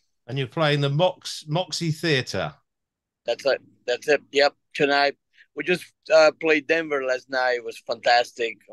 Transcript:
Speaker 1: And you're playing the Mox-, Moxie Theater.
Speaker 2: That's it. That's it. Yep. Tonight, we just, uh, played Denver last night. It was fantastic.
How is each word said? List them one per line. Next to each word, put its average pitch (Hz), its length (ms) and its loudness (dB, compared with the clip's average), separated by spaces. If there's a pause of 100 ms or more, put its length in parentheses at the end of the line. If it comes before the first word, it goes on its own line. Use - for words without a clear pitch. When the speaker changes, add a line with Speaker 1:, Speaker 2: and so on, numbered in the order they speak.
(260)
Speaker 1:
And 120 120 -8
you're 135 100 -4
playing 147 320 0
the 143 100 0
Mox-, - 560 -2
Moxie 160 460 -4
Theater. 127 640 -2 (680)
Speaker 2:
That's 117 220 -6
it. 127 140 0 (260)
That's 123 220 -4
it. 143 140 2 (100)
Yep. 139 220 2 (200)
Tonight, 143 420 0 (380)
we 147 100 -10
just, 170 200 -2 (280)
uh, 156 280 8
played 156 260 2
Denver 151 380 -2
last 127 260 -4
night. 127 260 0
It 117 80 -10
was 113 140 -12
fantastic. 120 800 -2 (140)